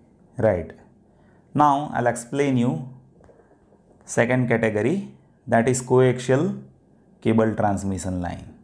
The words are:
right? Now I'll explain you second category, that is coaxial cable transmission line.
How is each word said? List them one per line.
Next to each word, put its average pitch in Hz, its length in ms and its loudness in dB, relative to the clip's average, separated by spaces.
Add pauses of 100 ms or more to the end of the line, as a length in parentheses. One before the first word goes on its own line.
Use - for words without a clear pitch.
(380)
right? 95 340 0 (840)
Now 143 400 2
I'll 123 140 0
explain 135 500 -2
you 131 320 -2 (1160)
second 120 420 0
category, 113 680 0 (320)
that 117 200 2
is 131 140 0
coaxial 131 800 2 (600)
cable 110 340 2
transmission 95 680 -2
line. 87 320 -10 (100)